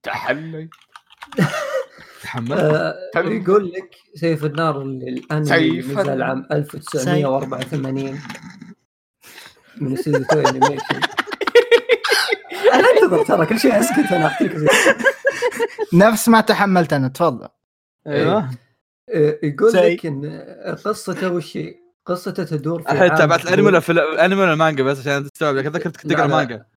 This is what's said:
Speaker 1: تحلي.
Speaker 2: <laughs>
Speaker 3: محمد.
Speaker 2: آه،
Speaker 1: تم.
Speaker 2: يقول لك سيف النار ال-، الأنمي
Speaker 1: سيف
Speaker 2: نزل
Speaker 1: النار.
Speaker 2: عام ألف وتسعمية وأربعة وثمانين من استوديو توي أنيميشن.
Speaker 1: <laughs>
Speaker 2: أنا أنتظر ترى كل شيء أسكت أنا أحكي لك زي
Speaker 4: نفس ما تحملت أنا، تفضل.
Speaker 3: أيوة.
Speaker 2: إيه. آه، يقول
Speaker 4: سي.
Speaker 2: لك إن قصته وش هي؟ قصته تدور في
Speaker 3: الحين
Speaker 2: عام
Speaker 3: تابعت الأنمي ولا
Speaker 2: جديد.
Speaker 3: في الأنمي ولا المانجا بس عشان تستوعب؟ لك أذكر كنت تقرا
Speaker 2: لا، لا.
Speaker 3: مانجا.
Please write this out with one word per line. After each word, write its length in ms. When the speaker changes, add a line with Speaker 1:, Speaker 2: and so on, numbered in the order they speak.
Speaker 1:
تحلي. 640
Speaker 2:
<laughs> 380
Speaker 3:
محمد. 240
Speaker 2:
آه، 360
Speaker 1:
تم. 180
Speaker 2:
يقول 400
لك 240
سيف 300
النار 380
ال-، 260
الأنمي 380
Speaker 1:
سيف 440
Speaker 2:
نزل 220
Speaker 1:
النار. 100
Speaker 2:
عام 300
ألف 220
وتسعمية 520
وأربعة 320
وثمانين 600
من 160
استوديو 320
توي 240
أنيميشن. 520
Speaker 1:
<laughs> 1700
Speaker 2:
أنا 160
أنتظر 340
ترى 220
كل 120
شيء 220
أسكت 320
أنا 140
أحكي 180
لك 120
زي 100
Speaker 4:
نفس 340
ما 120
تحملت 520
أنا، 160
تفضل. 400
Speaker 3:
أيوة. 440
Speaker 2:
إيه. 220
آه، 120
يقول 300
Speaker 4:
سي. 220
Speaker 2:
لك 120
إن 380
قصته 480
وش 240
هي؟ 180
قصته 380
تدور 380
في 100
Speaker 3:
الحين 180
Speaker 2:
عام 80
Speaker 3:
تابعت 260
الأنمي 180
ولا 160
Speaker 2:
جديد. 40
Speaker 3:
في 100
الأنمي 480
ولا 120
المانجا 320
بس 160
عشان 240
تستوعب؟ 300
لك 120
أذكر 240
كنت 60
تقرا 300
Speaker 2:
لا، 40
لا. 60
Speaker 3:
مانجا. 300